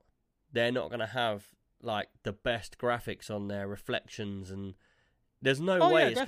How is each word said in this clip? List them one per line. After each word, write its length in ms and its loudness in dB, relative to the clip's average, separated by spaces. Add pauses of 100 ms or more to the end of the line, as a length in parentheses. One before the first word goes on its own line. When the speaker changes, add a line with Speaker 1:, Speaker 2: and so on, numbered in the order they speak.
(520)
Speaker 1:
they're 200 2
not 200 -2
gonna 160 -2
have, 400 -2 (340)
like, 280 -4 (140)
the 100 -2
best 440 -4
graphics 560 -2
on 140 -4
their 200 -6
reflections, 840 -6
and 240 -8 (680)
there's 200 2
no 180 2
Speaker 2:
Oh, 140 8
Speaker 1:
way 100 8
Speaker 2:
yeah, 60 6
Speaker 1:
it's 100 -2
gonna 80 0